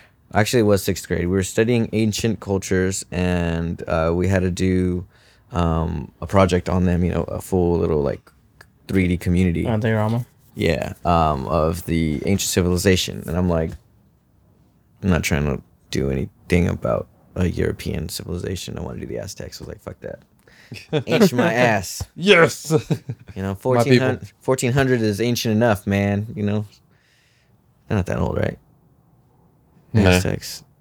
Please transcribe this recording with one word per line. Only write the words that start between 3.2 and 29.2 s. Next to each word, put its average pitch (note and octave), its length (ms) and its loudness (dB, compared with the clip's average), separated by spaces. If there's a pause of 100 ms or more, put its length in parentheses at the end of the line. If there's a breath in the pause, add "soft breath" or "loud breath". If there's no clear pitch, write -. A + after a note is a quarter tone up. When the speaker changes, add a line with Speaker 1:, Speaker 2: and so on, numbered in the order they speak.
Speaker 1:
uh, E2 260 0
we F2+ 140 0
had F#2+ 140 2
to F#2 100 0
do, F#2 520 0 (460 soft breath)
um, E2 680 -2
a E2 80 -10
project F2+ 400 4
on F2+ 160 2
them, F2 180 2
you F2 80 2
know, E2 140 -2
a - 160 -8
full F2 360 0
little, E2+ 260 0
like, - 280 -6 (560)
three F#2 220 2
D F2+ 100 2
community. F2 480 0
Speaker 2:
Uh, A#2 120 0
diorama. A2 460 0 (300)
Speaker 1:
Yeah, - 380 -2 (120)
um, D#2 440 2
of E2 380 0
the D#2+ 380 -2
ancient F#2+ 160 0 (100)
civilization. F2+ 760 0
And D#2 100 -4
I'm F2+ 120 0
like, D#2+ 240 0 (1300)
"I'm G2 80 2
not E2 140 2
trying D2 200 0
to C#2 160 -2 (300)
do C#2 200 -2
anything F2 580 0
about D2 380 -2 (300)
a F2+ 100 0
European E2 640 -4
civilization. - 680 -8
I - 60 -10
wanna - 160 -10
do - 80 -10
the - 120 -8
Aztecs." - 420 -12
I - 40 -16
was - 40 -14
like, - 120 -16
"Fuck - 200 -16
that." - 200 -14 (720 loud breath)
Speaker 3:
<laughs> D3+ 140 -2
Speaker 1:
Ancient E3 280 4
my A2+ 200 2
ass. A2+ 480 0 (140)
Speaker 3:
Yes. E3 560 4
<laughs> D3+ 300 0 (340)
Speaker 1:
You F#2+ 80 -6
know, G2 60 -2
Speaker 3:
My F#2+ 40 -4
people. - 80 -10
Speaker 1:
fourteen B2+ 380 4
hundred, B2+ 400 -2
fourteen C3 320 0
hundred B2+ 300 2
is G#2 180 0
ancient A#2 340 0
enough, A2 320 2
man. G2+ 480 0
You G#2+ 80 -4
know, G#2 220 0 (1200)
they're A2 100 -2
not F2+ 100 0
that - 120 -2
old, - 180 0
right? - 220 -2 (1300)